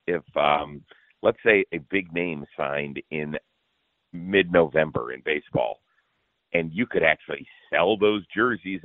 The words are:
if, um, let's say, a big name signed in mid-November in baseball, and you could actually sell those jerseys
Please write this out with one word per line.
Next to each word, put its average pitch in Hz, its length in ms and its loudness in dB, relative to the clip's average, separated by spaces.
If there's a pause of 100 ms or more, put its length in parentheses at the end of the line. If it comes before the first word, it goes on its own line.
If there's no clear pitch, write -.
if, 85 180 -2 (120)
um, 73 460 0 (400)
let's 107 240 2
say, 104 260 6
a 85 60 -4
big 87 360 -4
name 82 320 -4 (120)
signed 71 520 -4
in 76 280 -6 (760)
mid-November 85 1000 2
in 65 120 -14
baseball, 65 540 -2 (760)
and 82 200 -2
you 113 120 -2
could 85 180 -2
actually 76 420 -2 (240)
sell 90 280 2
those 104 260 2 (100)
jerseys 95 500 -2